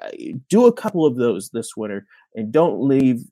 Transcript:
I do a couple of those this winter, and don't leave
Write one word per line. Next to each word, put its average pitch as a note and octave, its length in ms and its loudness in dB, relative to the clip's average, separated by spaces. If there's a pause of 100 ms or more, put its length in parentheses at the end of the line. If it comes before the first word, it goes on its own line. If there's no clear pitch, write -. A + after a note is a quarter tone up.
I - 320 -12 (120)
do A#3+ 200 6
a A#3+ 60 6
couple G3+ 320 -4
of B2+ 100 2
those A#2 340 -2
this - 260 -10
winter, G#2 300 -8 (300)
and A2 160 -8
don't C#3 360 2
leave C3 440 2